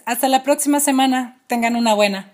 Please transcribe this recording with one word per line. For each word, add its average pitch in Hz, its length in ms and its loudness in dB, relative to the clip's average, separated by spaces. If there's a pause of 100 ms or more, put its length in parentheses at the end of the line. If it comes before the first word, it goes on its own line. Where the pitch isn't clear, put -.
Hasta 240 220 -4
la 262 160 2
próxima 285 380 0
semana. 262 640 0
Tengan 233 280 -2
una 233 200 2
buena. 196 380 0